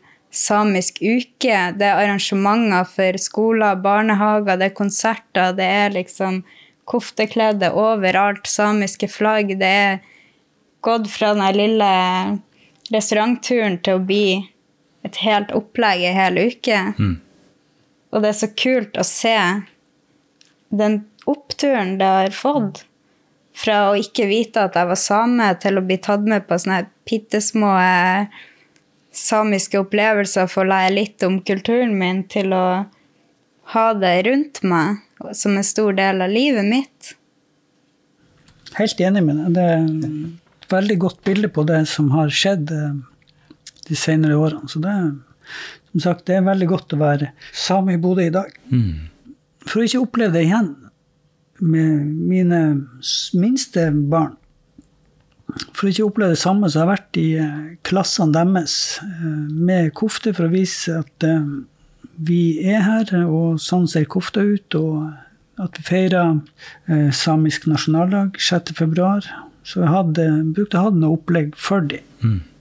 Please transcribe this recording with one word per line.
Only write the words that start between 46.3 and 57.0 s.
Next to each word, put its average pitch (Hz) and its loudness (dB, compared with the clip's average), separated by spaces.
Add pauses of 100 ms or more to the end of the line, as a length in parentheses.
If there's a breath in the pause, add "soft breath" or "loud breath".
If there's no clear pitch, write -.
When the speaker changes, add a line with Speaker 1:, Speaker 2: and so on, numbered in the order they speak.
Speaker 3:
er 185 2
veldig 185 0
godt 180 -2
å - 0
være 143 0 (240 loud breath)
same 190 0
i 165 0
Bodø 180 2
i 160 -2
dag. 196 -4 (160)
Speaker 2:
Mm. 87 -2 (520)
Speaker 3:
For - -2
å 226 2
ikke 254 0
oppleve 214 0
det 170 2
igjen 196 0 (920)
med 156 2 (180)
mine 180 2 (420)
s-, - -6
minste 196 0 (260)
barn. 165 0 (1400)
For - -4
å 196 2
ikke 214 0
oppleve 202 2
det - -2
samme 196 2
som 156 0
har 190 2
vært - -10